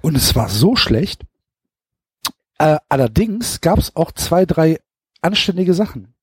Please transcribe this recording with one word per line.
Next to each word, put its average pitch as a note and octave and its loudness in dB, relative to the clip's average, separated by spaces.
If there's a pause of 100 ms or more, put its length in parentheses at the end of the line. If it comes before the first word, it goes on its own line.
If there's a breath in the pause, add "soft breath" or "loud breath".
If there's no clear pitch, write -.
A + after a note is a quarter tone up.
Und D3+ -2
es - 0
war A2 0
so B2 2
schlecht. - -2 (1400)
Äh, D3+ 4 (100)
allerdings F3 0
gab's - 0
auch E3 -2
zwei, F3+ 0
drei D#3+ 0 (400)
anständige F#3 0
Sachen. E3 -4